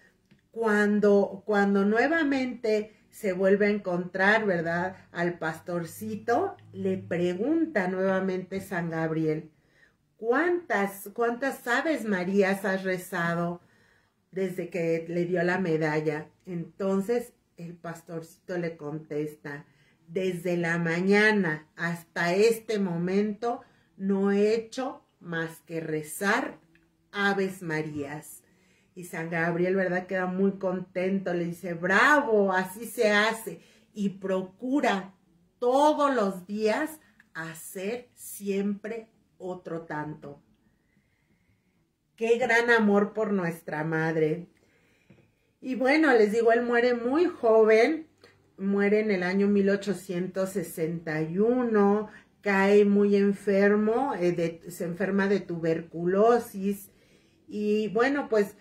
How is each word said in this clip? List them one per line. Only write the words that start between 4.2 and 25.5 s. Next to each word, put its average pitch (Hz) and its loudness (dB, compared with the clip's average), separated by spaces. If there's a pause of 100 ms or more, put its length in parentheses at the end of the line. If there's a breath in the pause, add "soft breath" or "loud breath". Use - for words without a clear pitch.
¿verdad?, 175 -2 (160 loud breath)
al 175 -2
pastorcito, 208 -4 (160)
le 190 -2
pregunta 190 -2
nuevamente 190 -2
San 175 -6
Gabriel, 160 -2 (680 soft breath)
"¿Cuántas, 240 -2
cuántas 240 -4
Aves 269 -2
Marías 196 0
has 190 -2
rezado 175 -4 (680 soft breath)
desde 180 -6
que 165 -2
le 175 -2
dio 175 0
la 180 0
medalla?". 156 -2 (180)
Entonces, 196 -4 (240)
el 170 -16
pastorcito 165 -12
le 165 -4
contesta, 151 -8 (460 soft breath)
"Desde 175 -2
la 170 0
mañana 180 2
hasta 170 -4
este 220 2
momento 202 -2 (340 loud breath)
no 196 0
he 208 2
hecho 254 -6 (160)
más 165 -8